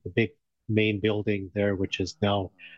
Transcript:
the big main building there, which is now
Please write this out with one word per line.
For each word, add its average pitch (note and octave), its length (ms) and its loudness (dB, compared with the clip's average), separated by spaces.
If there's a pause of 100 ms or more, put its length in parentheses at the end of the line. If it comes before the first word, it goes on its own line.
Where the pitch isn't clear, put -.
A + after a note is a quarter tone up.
the G2+ 60 -8
big A2 220 0 (380)
main G#2+ 300 2
building G#2 560 -2
there, G2+ 200 2
which F#2+ 260 -4
is F2+ 200 -6
now G2+ 300 2 (260)